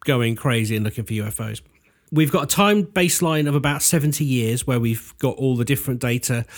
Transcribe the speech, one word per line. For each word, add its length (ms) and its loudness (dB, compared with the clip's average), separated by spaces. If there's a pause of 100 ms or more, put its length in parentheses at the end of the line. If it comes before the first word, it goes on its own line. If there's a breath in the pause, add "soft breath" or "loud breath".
going 360 0
crazy 400 0
and 80 0
looking 200 -4
for 100 -6
U 100 -2
F 160 -8
Os. 220 -8 (520)
We've 180 4
got 120 2
a 20 -6
time 400 4
baseline 640 0
of 60 0
about 280 0
seventy 420 2
years 420 0
where 120 2
we've 400 -2
got 180 -2
all 200 0
the 80 0
different 360 -2
data. 460 -2 (120 loud breath)